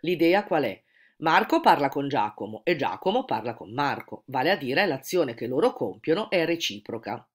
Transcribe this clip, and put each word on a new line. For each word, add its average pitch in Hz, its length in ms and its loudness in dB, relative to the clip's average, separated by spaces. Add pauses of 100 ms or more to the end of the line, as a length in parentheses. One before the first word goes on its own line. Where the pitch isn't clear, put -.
L'idea 170 420 4
qual 165 200 0
è? 101 200 -6 (340)
Marco 196 440 2
parla 156 280 6
con 139 200 -4
Giacomo 107 540 -4
e 175 120 2
Giacomo 185 480 -2
parla 113 300 -6
con 98 180 -14
Marco, 127 540 -4
vale 131 240 0
a 202 60 4
dire 147 300 0
l'azione 147 500 -2
che 117 120 -6
loro 143 260 2
compiono - 560 -2
è 175 140 2
reciproca. 120 920 -6